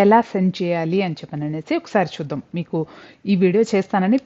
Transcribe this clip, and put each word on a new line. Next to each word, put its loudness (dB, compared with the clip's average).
ఎలా 6
సెండ్ 0
చేయాలి -2
అని -6
చెప్పని -10
అనేసి -6
ఒకసారి -2
చూద్దాం. -8
మీకు -6
ఈ 2
వీడియో 4
చేస్తానని 0